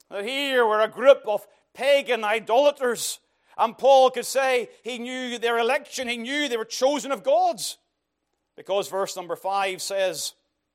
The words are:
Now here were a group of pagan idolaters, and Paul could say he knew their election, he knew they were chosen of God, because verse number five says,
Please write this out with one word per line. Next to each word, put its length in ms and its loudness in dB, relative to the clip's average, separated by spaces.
Now 140 -10
here 420 0
were 160 2
a 80 2
group 380 4
of 180 -4
pagan 480 0
idolaters, 960 0
and 180 0
Paul 360 6
could 140 -6
say 440 -2
he 140 -8
knew 400 -8
their 200 0
election, 500 -2
he 80 -4
knew 320 -4
they 80 -4
were 80 -4
chosen 460 -2
of 140 -4
God, 360 2
because 320 -4
verse 280 -4
number 200 -8
five 460 -4
says, 520 -4